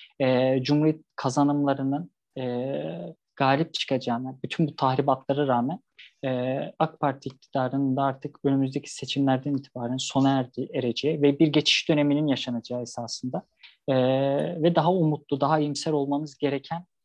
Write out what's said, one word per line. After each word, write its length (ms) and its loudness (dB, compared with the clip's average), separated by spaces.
e, 420 4
Cumhuriyet 380 2
kazanımlarının, 920 0
e, 340 -4
galip 380 0
çıkacağına, 720 -4
bütün 220 0
bu 100 -8
tahribatlara 720 0
rağmen, 340 0
e, 340 -2
ak 220 -2
Parti 280 -2
iktidarının 680 -2
da 60 0
artık 420 -4
önümüzdeki 500 0
seçimlerden 600 -2
itibaren 420 -6
sona 420 0
erdi-, 340 -6
ereceği 500 -2
ve 160 4
bir 80 6
geçiş 420 2
döneminin 380 2
yaşanacağı 560 -4
esasında, 600 -8
e, 60 2
ve 120 4
daha 180 4
umutlu, 480 0
daha 180 4
iyimser 340 -2
olmamız 460 -2
gereken, 460 -4